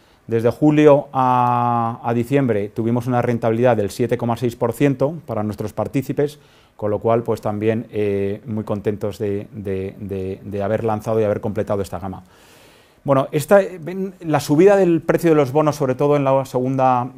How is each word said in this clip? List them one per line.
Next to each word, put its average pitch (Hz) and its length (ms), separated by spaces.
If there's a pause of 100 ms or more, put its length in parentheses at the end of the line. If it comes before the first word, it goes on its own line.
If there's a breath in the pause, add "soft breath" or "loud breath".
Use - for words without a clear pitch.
(260 soft breath)
Desde 113 240
julio 151 640
a, 123 920
a 120 100
diciembre 120 540
tuvimos 117 400
una 123 120
rentabilidad 117 560
del 101 140
siete 120 260
coma 117 200
seis 120 180
por 117 180
ciento 143 420 (120)
para 107 160
nuestros 107 300
partícipes, 139 640 (380 soft breath)
con 104 140
lo 101 100
cual, 113 240
pues, 110 160
también, 110 500
eh, 101 560
muy 107 160
contentos 104 560
de, 101 340
de, 98 460
de, 95 460
de 101 180
haber 107 220
lanzado 110 360
y 107 40
haber 104 160
completado 101 420
esta 95 160
gama. 92 240 (800 soft breath)
Bueno, 139 300
esta, 160 280
eh, 185 220
ven, 190 380
la 156 180
subida 175 380
del 175 260
precio 165 280
de 156 60
los 135 160
bonos, 147 240
sobre 131 200
todo 147 200
en 143 60
la 135 220
segunda, 127 720